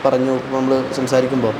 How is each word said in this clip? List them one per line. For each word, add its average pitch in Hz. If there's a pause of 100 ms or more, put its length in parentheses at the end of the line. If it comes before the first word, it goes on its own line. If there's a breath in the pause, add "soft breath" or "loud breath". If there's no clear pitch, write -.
പറഞ്ഞു 131 (220)
നമ്മൾ 131 (260)
സംസാരിക്കുമ്പോൾ, 127